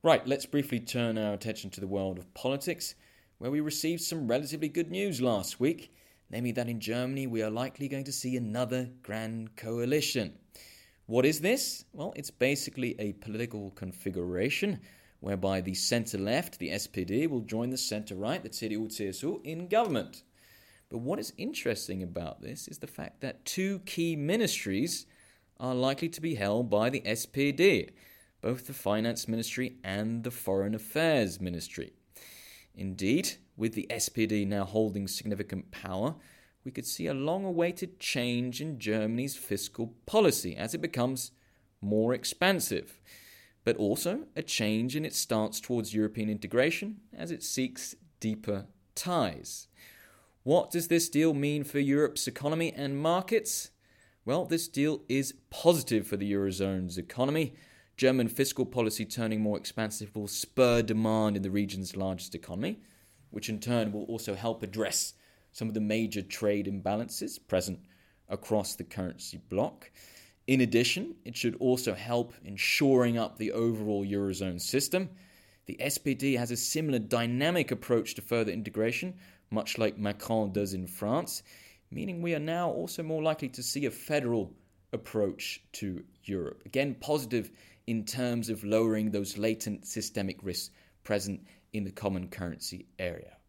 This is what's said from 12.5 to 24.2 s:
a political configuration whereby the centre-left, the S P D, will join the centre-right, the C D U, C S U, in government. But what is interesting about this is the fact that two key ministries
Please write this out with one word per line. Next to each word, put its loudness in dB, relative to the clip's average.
a -2
political -6
configuration -2
whereby 0
the -2
centre-left, 0
the -4
S -4
P -2
D, 2
will 0
join -2
the -4
centre-right, -4
the -10
C -4
D -2
U, -2
C -4
S -8
U, -4
in -8
government. 0
But -6
what -4
is -8
interesting -4
about -6
this -12
is -14
the -12
fact -12
that -8
two -2
key -2
ministries 0